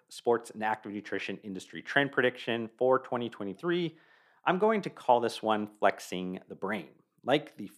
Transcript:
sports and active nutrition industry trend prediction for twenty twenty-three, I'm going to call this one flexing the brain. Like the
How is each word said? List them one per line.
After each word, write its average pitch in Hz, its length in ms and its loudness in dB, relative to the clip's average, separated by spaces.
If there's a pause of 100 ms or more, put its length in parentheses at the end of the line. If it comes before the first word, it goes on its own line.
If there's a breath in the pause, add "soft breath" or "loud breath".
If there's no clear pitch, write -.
(100)
sports 117 400 0
and 107 120 -8
active 107 300 -2
nutrition 101 460 -6
industry 92 420 -10
trend 139 320 2
prediction 123 640 0
for 127 220 4
twenty 120 320 -4
twenty-three, 165 640 -4 (480 soft breath)
I'm 180 140 2
going 214 240 4
to - 80 -8
call - 300 4
this 113 220 0
one 107 240 2
flexing 92 800 -2
the - 80 -14
brain. 95 360 -6 (340)
Like 147 320 0
the 101 220 -12